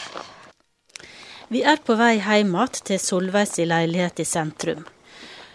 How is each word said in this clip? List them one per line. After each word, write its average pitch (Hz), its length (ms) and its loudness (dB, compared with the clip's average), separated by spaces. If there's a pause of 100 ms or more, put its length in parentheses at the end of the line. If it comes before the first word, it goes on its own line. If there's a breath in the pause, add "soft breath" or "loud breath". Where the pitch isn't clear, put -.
(1500 loud breath)
Vi 233 140 0
er 294 140 4
på 277 180 0
vei 226 240 4
hjem 208 360 2
att 226 180 0 (120)
til 196 140 -2
Solveig 190 500 0
sin 170 200 -2
leilighet 170 520 0
i 160 40 -4
sentrum. 156 600 -4 (720 loud breath)